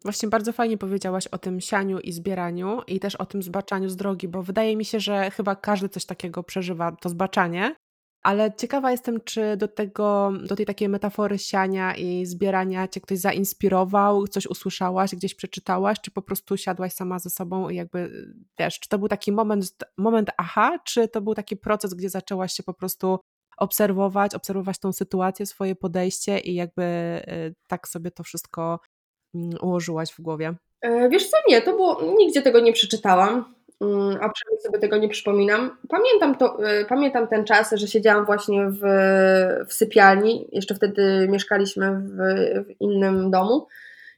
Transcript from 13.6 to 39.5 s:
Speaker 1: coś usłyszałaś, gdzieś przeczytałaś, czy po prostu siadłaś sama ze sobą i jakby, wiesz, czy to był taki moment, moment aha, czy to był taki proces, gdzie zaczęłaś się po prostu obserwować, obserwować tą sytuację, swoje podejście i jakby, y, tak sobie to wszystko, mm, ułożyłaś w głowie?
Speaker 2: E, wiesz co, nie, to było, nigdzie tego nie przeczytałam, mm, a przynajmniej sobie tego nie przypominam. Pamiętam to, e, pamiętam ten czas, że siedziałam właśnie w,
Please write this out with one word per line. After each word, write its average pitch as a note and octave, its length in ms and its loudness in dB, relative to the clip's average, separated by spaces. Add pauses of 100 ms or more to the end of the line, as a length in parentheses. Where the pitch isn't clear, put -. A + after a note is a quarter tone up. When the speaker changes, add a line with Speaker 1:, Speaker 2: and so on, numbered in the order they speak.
Speaker 1:
coś G3 180 -6
usłyszałaś, F#3 680 -4
gdzieś F3+ 200 -8
przeczytałaś, G3 640 -2
czy - 100 -16
po G3 120 -8
prostu - 340 -6
siadłaś F#3 360 -6
sama F#3 260 -6
ze F3 120 -10
sobą F#3 380 -6
i F3 80 -6
jakby, F3 500 -8 (320)
wiesz, E3+ 220 -2
czy - 80 -16
to G#3+ 100 0
był G3+ 100 -2
taki G3+ 240 -2
moment, G#3 320 0 (320)
moment A3 400 2
aha, A3+ 480 0
czy A3+ 240 0
to A3+ 120 -6
był G#3+ 140 -4
taki G#3 220 -8
proces, G#3 380 -4
gdzie F3+ 160 -6
zaczęłaś F#3 420 -6
się - 100 -8
po F3+ 120 -10
prostu F#3 440 -2 (380)
obserwować, G3 760 0
obserwować F#3+ 440 -6
tą F#3+ 140 -4
sytuację, F#3+ 540 -4
swoje F#3+ 280 -6
podejście F#3 640 -2
i - 160 -6
jakby, F3 280 -6 (460)
y, E3 260 -8 (140)
tak - 200 -8
sobie E3+ 220 -10
to - 120 -16
wszystko, E3 580 -8 (540)
mm, E3+ 160 -6 (100)
ułożyłaś E3+ 520 -4
w - 80 -20
głowie? D#3+ 340 -6 (280)
Speaker 2:
E, A#3+ 260 4
wiesz E4 200 4
co, D#5 80 2 (120)
nie, A#3 140 8
to F#4 100 2
było, F#4 300 2 (160)
nigdzie D#4 240 6
tego A#3 180 8
nie A#3 120 6
przeczytałam, G#3 840 2 (260)
mm, G3+ 400 0
a G#3+ 80 0
przynajmniej - 360 -4
sobie G#3 140 0
tego G#3 180 2
nie G#3+ 120 4
przypominam. G#3 680 2 (120)
Pamiętam F#4 460 4
to, G#3+ 340 2
e, G#3 160 2
pamiętam B3+ 440 2
ten G#3+ 160 2
czas, G#3+ 280 2
że G3+ 160 0
siedziałam G#3+ 380 4
właśnie G3+ 440 0
w, G3+ 100 -6 (880)